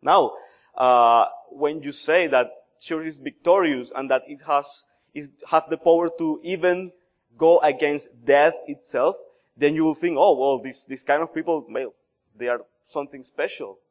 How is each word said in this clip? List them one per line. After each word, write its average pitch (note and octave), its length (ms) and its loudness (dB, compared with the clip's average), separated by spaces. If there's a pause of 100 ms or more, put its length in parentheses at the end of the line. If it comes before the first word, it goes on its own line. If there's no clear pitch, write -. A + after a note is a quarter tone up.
Now, D#3 300 2 (420)
uh, B2 520 4 (240)
when D3 320 -4
you C#3+ 100 -10
say E3+ 360 0
that B2+ 220 2 (300)
church D#3+ 260 -8
is D#3 100 -14
victorious C#3+ 800 -2
and C3+ 160 -6
that C3 160 0
it D3 160 -20
has, C#3+ 420 -4 (300)
it D3 160 -14 (180)
has D#3+ 200 2
the D#3 100 -6
power E3+ 400 2
to D#3 260 -4
even F3+ 480 -4 (440)
go E3 220 4
against D3 680 -2
death C#3+ 300 6 (120)
itself, C#3+ 500 -4 (400)
then D3 180 0
you D#3+ 100 -2
will D#3 100 0
think, E3+ 240 -4
"Oh, E3+ 180 4
well, C3 220 0
this, B2+ 260 -14
this C3+ 180 -14
kind D3 200 0
of E3 120 -10
people, D#3 340 -4
well, A#2 260 -8 (420)
they A#2+ 120 -6
are A#2+ 120 -2 (280)
something C#3+ 360 -12
special." D3 540 -10 (120)